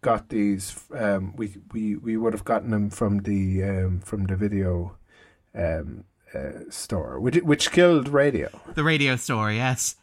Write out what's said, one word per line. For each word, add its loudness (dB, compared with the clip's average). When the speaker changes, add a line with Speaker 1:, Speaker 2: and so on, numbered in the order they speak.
Speaker 1:
got 0
these, -2
um, -2
we, -8
we, -2
we -4
would 0
have -6
gotten 0
them 0
from 0
the, 0
um, 0
from -6
the -2
video, -2
um, -4
uh, -10
store, -6
which, 0
which 2
killed 6
radio. 2
Speaker 2:
The 0
radio 4
store, -2
yes. -2